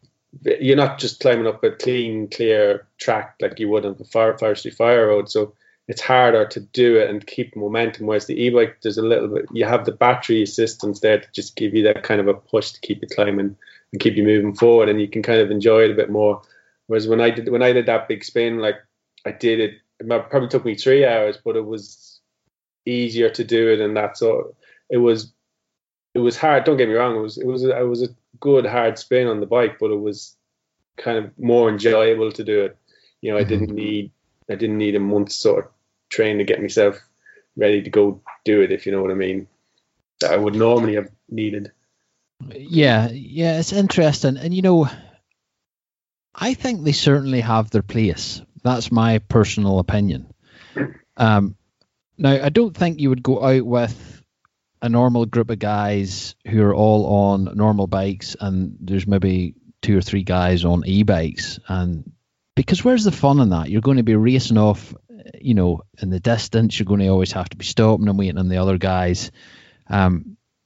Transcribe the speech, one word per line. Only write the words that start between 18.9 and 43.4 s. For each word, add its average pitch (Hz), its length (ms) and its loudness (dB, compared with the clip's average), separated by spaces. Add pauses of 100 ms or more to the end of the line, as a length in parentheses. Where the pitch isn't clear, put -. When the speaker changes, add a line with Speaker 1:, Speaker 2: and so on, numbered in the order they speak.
Speaker 1:
I - 60 -8
did 113 260 -2
it, 107 160 -2 (260)
it 113 60 -14
probably 120 420 -2
took 131 160 -2
me 110 120 -4
three 135 280 4
hours, 110 400 0
but 113 120 -2
it 110 80 -4
was 107 560 -14 (640)
easier 117 440 0
to - 120 -6
do 113 300 2
it, 107 80 2
and 107 160 -2
that's 104 260 -4
all. - 320 -2 (340)
It 123 100 -2
was, 113 340 2 (840)
it 123 60 -2
was 120 160 2
hard. 147 260 2
Don't 151 140 2
get 127 100 2
me 110 80 0
wrong. 120 220 0
It 110 40 -4
was, 110 160 -8
it - 100 -8
was, 127 180 -4
it 123 240 0
was 120 160 -4
a 123 100 -8 (240)
good 135 260 4
hard 117 340 0
spin 127 280 0
on 107 140 -2
the 101 60 -6
bike, 113 340 0
but 110 100 -2
it 104 80 -2
was 104 380 -10 (600)
kind 113 220 -4
of 107 180 -10
more 117 320 2
enjoyable 110 640 2
to 110 140 -12
do 104 220 0
it. - 100 -10 (440)
You 110 120 -6
know, 104 60 0
I - 20 2
Speaker 2:
Mm-hmm. 98 80 0
Speaker 1:
didn't 104 260 -2
need, 104 380 -8 (360)
I 104 60 -8
didn't 107 240 -4
need 104 160 0
a 104 60 0
month's 101 340 -2
sort - 300 0
of - 60 -20 (400)
train 107 280 0
to 101 60 -2
get 101 180 -2
myself 101 380 0 (560)
ready 104 260 2
to 98 80 -12
go 101 320 2 (220)
do 104 160 2
it, 95 100 2
if - 160 -6
you 98 60 -4
know 95 100 -2
what 95 80 -2
I 95 40 -4
mean, 95 340 -6 (720)
that - 120 -2
I - 40 4
would 104 180 0
normally 113 400 2
have 101 160 -4 (180)
needed. 104 440 -8 (800)
Speaker 2:
Yeah, 135 560 2
yeah, 160 480 -4